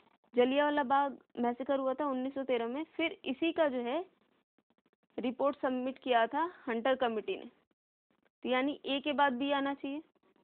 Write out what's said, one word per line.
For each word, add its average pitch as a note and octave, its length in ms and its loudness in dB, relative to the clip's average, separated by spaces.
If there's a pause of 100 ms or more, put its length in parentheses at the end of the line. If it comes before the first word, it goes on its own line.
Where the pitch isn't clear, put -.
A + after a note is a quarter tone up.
(340)
जलियांवाला C#4+ 500 4
बाग C4+ 340 0 (200)
मैसेकर B3 400 0
हुआ C4 160 0
था D4 120 -2
उन्नीस C4 280 -2
सौ C4+ 100 -4
तेरह A#3 220 0
में, C#4 180 -4
फिर - 400 -4
इसी D#4+ 280 0
का D#4+ 160 2
जो B3+ 120 -2
है C4+ 240 -2 (1120)
report B3+ 440 0
submit B3+ 360 -2
किया A#3 280 2
था D4+ 240 -2 (160)
Hunter A#3+ 300 0
Committee A3 400 -2
ने। - 140 -12 (920)
तो A#3 40 -4
यानी B3+ 380 0
ए C4+ 140 0
के D4 120 -2
बाद C#4 200 4
B C#4 200 -2
आना C#4 220 0
चाहिए। C#4+ 280 -8 (420)